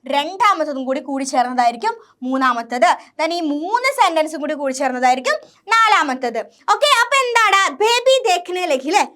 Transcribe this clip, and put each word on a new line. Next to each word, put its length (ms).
രണ്ടാമത്തതും 720
കൂടി 220
കൂടി 240
ചേർന്നതായിരിക്കും 600
മൂന്നാമത്തത്. 640
Then 180
ഈ 20
മൂന്ന് 460
സെന്റൻസും 440
കൂടി 180
കൂടി 180
ചേർന്നതായിരിക്കും 580
നാലാമത്തത്. 680
ഓക്കെ, 160
അപ്പൊ 120
എന്താണ്? 360
ബേബി 320
ദേഖ്നെ 420
ലഗി 180
അല്ലേ? 240